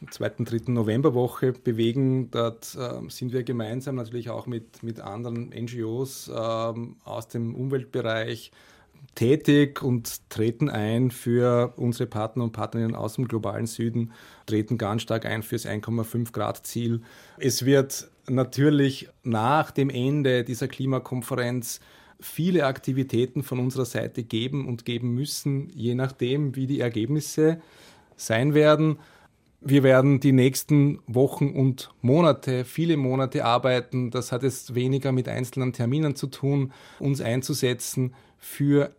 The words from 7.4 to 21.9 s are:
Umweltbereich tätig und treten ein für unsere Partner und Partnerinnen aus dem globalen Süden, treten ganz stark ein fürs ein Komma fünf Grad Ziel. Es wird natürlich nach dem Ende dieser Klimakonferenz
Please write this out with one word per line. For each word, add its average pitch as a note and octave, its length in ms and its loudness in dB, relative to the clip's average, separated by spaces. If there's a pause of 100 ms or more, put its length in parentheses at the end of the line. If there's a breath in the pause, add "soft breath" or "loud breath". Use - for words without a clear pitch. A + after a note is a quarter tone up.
Umweltbereich A#2+ 960 -4 (640 soft breath)
tätig C#3+ 640 4
und B2 480 -2
treten A2+ 380 0
ein A#2 420 0
für B2 640 2
unsere A#2+ 320 -2
Partner A2+ 360 -4
und A2+ 80 -2
Partnerinnen A2+ 420 -4
aus A2 200 -6
dem C3 120 -2
globalen A2 400 -4
Süden, A#2 460 -4 (340 loud breath)
treten A2 320 0
ganz A2 240 -2
stark A2 240 -4
ein G#2+ 160 -4
fürs - 240 -6
ein G#2+ 140 -6
Komma A2+ 240 -4
fünf A#2+ 260 -4
Grad G#2+ 340 -6
Ziel. A#2 360 -4 (360 loud breath)
Es B2+ 280 -2
wird C3+ 480 2 (160)
natürlich C3+ 800 2 (160)
nach B2+ 480 0
dem C#3 180 0
Ende C3 540 2
dieser B2+ 240 -4
Klimakonferenz B2+ 1120 -4 (440 soft breath)